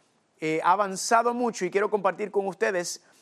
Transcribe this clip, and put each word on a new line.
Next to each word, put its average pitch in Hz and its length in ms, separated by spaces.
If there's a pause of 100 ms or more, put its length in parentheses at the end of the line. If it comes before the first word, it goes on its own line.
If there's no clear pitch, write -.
(420)
eh, 160 200
ha 170 120
avanzado 208 600
mucho, 240 300
y 180 80
quiero 202 180
compartir 196 420
con 196 140
ustedes 185 560 (200)